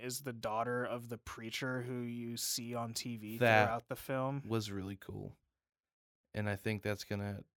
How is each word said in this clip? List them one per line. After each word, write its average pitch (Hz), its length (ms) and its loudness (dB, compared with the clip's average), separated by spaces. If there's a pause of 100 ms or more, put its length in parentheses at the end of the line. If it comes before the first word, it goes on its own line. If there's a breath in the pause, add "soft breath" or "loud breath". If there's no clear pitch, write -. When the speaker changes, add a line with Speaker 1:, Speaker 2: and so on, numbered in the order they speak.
Speaker 1:
is 127 180 -4
the 135 140 -6
daughter 117 500 0
of 120 240 -4
the 117 80 -6
preacher 127 640 -4
who 123 220 -4
you 120 340 -4
see 120 380 -2
on 120 180 -2
T 120 240 -4
V 107 220 -6
Speaker 2:
That 110 300 10
Speaker 1:
throughout 117 200 -2
the 127 80 -6
film. 135 500 0
Speaker 2:
was 107 240 0
really 98 300 -4
cool. 101 340 -10 (1000)
And 107 120 -2
I 101 100 0
think 107 260 -2
that's 104 220 0
gonna, 101 340 -2 (180)